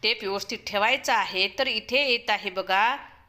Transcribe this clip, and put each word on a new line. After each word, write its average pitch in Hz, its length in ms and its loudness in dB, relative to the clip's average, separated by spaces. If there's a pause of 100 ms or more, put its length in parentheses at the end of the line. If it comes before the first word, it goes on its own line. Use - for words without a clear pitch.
टेप 226 180 0
व्यवस्थित 202 460 -4
ठेवायचा 240 480 2
आहे. 190 340 0 (100)
तर 269 80 2
इथे 254 440 0
येत 240 200 0
आहे 208 200 -2
बघा 190 460 2 (320)